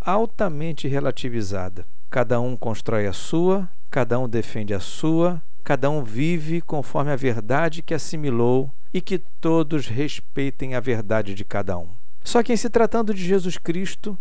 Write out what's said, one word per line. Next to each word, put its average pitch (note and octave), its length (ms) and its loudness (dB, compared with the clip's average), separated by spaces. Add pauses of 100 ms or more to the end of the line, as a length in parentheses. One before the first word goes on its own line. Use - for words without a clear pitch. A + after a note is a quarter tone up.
altamente E3+ 880 0
relativizada. A2 960 0 (240)
Cada A#2+ 320 0
um B2 160 0
constrói G#2+ 520 0
a F#2+ 40 0
sua, F3+ 560 0 (220)
cada A#2+ 300 0
um B2+ 80 0
defende G#2+ 440 0
a G2 60 0
sua, E3 640 0 (220)
cada C#3 260 0
um D3 140 0
vive D#3 560 0
conforme D3 500 0
a C#3+ 60 0
verdade C3+ 680 0
que - 100 -2
assimilou C3 800 0 (220)
e F#3 60 0
que F#3 180 0 (220)
todos D#3+ 480 0
respeitem C3+ 880 0
a B2 40 0
verdade A2 540 0
de G2 100 -2
cada G2 320 0
um. F2 120 -2 (340)
Só A#3+ 200 2
que B3 100 0
em A3+ 40 2
se A#3 120 0
tratando A3 460 2
de F#3 100 0
Jesus F3+ 320 0
Cristo, F#3 640 -2